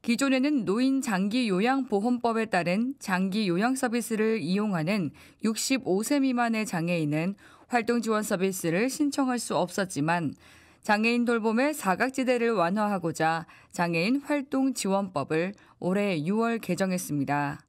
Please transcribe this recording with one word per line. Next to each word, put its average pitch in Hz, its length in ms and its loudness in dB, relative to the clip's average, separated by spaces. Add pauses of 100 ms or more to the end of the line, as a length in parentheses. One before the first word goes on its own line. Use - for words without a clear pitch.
기존에는 262 600 2
노인 262 360 2
장기 214 480 0
요양보험법에 233 960 0
따른 190 540 0
장기 190 500 0
요양 208 240 2
서비스를 226 680 -2
이용하는 185 680 0 (340)
육십오 220 600 0
세 285 160 0
미만의 240 480 0
장애인은 165 680 0 (320)
활동 240 380 0
지원 214 180 0
서비스를 190 720 0
신청할 269 480 0
수 - 180 -2
없었지만 170 800 0 (480)
장애인 233 420 2
돌봄의 233 480 2
사각지대를 233 800 0
완화하고자 170 960 0 (240)
장애인 175 500 0
활동 269 540 0
지원법을 190 760 -2 (260)
올해 185 440 0
유월 226 360 0
개정했습니다. 151 1080 -2